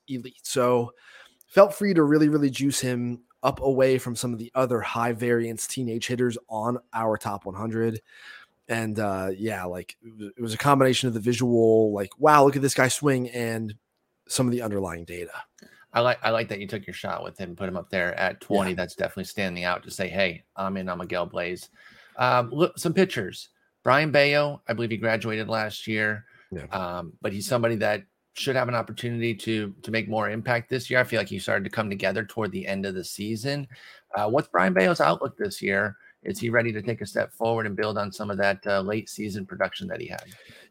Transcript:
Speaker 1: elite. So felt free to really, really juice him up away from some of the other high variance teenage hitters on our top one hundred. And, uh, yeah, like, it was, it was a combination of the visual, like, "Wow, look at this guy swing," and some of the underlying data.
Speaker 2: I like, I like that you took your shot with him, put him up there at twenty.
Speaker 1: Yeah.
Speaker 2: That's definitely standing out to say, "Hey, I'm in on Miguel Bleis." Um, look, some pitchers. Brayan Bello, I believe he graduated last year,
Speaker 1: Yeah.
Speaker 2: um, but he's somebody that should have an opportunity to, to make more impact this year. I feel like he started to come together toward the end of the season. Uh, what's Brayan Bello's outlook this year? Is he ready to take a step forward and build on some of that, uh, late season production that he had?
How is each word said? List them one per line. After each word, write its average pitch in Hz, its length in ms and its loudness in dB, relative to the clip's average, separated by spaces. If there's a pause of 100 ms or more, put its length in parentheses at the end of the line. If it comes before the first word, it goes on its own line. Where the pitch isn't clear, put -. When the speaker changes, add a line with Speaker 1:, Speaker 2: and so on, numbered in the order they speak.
Speaker 1:
elite. 127 360 -10
So 123 500 2 (540)
felt 196 260 8
free 202 200 0
to 165 100 8
really, 151 260 6
really 147 200 4
juice 131 300 0
him 120 420 -2 (220)
up 135 160 0
away 131 380 4
from 123 180 -6
some 123 160 -4
of 113 80 -8
the 117 160 -12
other 123 240 2
high 117 320 -2
variance 117 560 0
teenage 117 400 -4
hitters 123 300 0 (100)
on 113 320 -2 (140)
our 113 240 0
top 101 280 -8
one 95 100 -10
hundred. 113 460 -2 (680)
And, 113 300 -2
uh, 95 340 -2
yeah, 98 300 -6
like, 90 380 -10
it 113 160 -20
was, 101 200 -12
it 127 40 -10
was 113 120 -4
a 110 40 -4
combination 135 500 4
of 117 60 0
the 110 80 -2
visual, 113 720 4
like, 101 260 -6
"Wow, 147 240 8
look 139 140 6
at 131 40 0
this 135 120 2
guy 127 160 4
swing," 127 400 0
and 113 440 -4 (540)
some - 180 0
of 123 60 2
the 120 100 -2
underlying 95 440 -4
data. 87 260 -10 (640)
Speaker 2:
I 117 80 4
like, 123 200 4
I 113 100 2
like 113 180 0
that 104 100 -6
you 101 80 -8
took 101 180 -8
your 90 80 -12
shot 90 300 -6
with - 140 -12
him, 92 180 -10
put 95 140 -6
him 92 80 -6
up 85 120 -10
there 87 300 0
at 92 220 -2
twenty. 98 300 0
Speaker 1:
Yeah. 87 40 -4
Speaker 2:
That's 87 200 -6
definitely 95 280 -4
standing 90 400 -6
out 90 200 -2
to - 80 -16
say, 92 180 -6
"Hey, 87 340 -2 (140)
I'm 95 180 -2
in 92 140 -4
on 87 80 -4
Miguel 87 320 -4
Bleis." 90 400 -6 (480)
Um, 123 340 4
look, 160 260 0
some 165 160 -2
pitchers. 156 560 0 (340)
Brayan 143 280 4
Bello, 143 560 4
I - 60 -2
believe 113 180 -2
he 113 60 -2
graduated 110 500 -2
last 107 400 -4
year, 107 380 -2 (260)
Speaker 1:
Yeah. 80 140 -10
Speaker 2:
um, 87 560 -6
but 107 100 -4
he's 98 160 -6
somebody 117 300 2
that 104 260 0 (300)
should 131 240 -2
have 123 100 2
an 123 80 -2
opportunity 117 580 -4
to, 107 480 -4
to 107 100 -10
make 113 180 -2
more 107 200 -2
impact 117 400 -2
this 131 200 -4
year. 127 100 4
I 123 60 4
feel 113 160 0
like 95 80 -6
he 98 100 -6
started 104 240 -2
to 95 60 -6
come 107 200 -2
together 98 360 -2
toward 107 260 -4
the 95 160 -6
end 98 180 -4
of 95 100 -4
the 92 100 -6
season. 113 600 -6 (480)
Uh, 104 160 -2
what's 143 200 0
Brayan 180 240 4
Bello's 185 260 4
outlook - 380 2
this 104 240 -4
year? 101 340 0 (280)
Is 98 140 -6
he 117 120 -4
ready 117 240 2
to 107 80 -6
take 113 180 -4
a 107 60 -6
step 107 260 -2
forward 113 340 0
and 101 120 -4
build 107 200 0
on 101 140 -4
some 104 180 -8
of 98 80 -4
that, 98 300 2
uh, 98 140 2
late 104 260 -4
season 104 380 -8
production 95 420 -4
that 85 140 -8
he 87 60 -10
had? - 180 -12 (460)